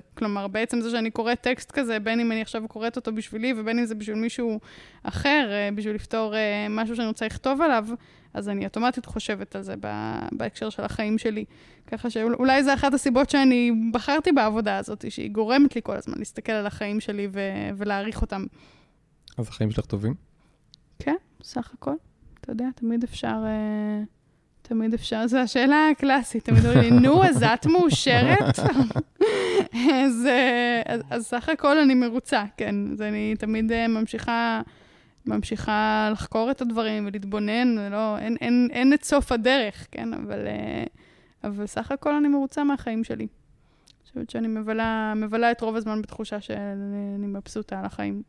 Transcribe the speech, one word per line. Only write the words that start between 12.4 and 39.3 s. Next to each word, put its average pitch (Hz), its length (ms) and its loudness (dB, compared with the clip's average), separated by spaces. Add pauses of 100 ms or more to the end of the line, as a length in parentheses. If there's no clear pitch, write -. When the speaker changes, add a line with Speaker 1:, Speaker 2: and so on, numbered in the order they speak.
Speaker 1:
זה 277 100 4
אחת 269 200 2
הסיבות 269 360 2
שאני 254 420 4 (220)
בחרתי 294 380 0
בעבודה 214 460 2
הזאת, 208 340 -8
שהיא - 200 -8
גורמת 233 440 4
לי 233 80 -2
כל 208 120 -6
הזמן - 220 -8
להסתכל - 340 -8
על 214 140 -2
החיים 208 340 -4
שלי 202 320 -6
ו-, 196 460 -6
ולהעריך 208 440 -4
אותם. 196 240 -4 (920)
Speaker 2:
אז 113 100 -6
החיים 107 240 -2
שלך 110 140 -4
טובים? 107 280 -4 (840)
Speaker 1:
כן, 294 160 -2 (280)
סך - 300 -10
הכל. 269 200 -8 (480)
אתה 247 100 -12
יודע, 233 140 -6 (100)
תמיד 233 280 -2
אפשר, 220 420 -6
אה, 214 580 -2 (580)
תמיד 226 320 0
אפשר, 226 340 -2
זו 240 100 2
השאלה 269 540 4
הקלאסית, 269 540 0
תמיד 226 200 8
אומרים 233 280 8
לי, 247 140 10
"נו, 320 160 8
אז 262 200 4
את 226 220 2
מאושרת?" 311 960 4
<laughs> 277 1500 2
אז, 240 240 2
אה, 240 560 2
אז, 233 240 -4
אז 233 160 -4
סך 240 240 -4
הכל 311 300 4
אני 269 160 8
מרוצה, 240 480 0 (140)
כן. 208 180 -2 (180)
אז 214 80 -6
אני 214 380 -2
תמיד, 220 320 -2
אה, 233 160 0
ממשיכה, 226 760 -2 (640)
ממשיכה 214 880 0
לחקור 226 400 -2
את 269 100 -4
הדברים 220 460 -2
ולהתבונן, 208 720 0
ולא, 208 400 -2
אין, 226 240 -4
אין, 240 300 4
אין 262 220 4
את 294 100 2
סוף 285 280 2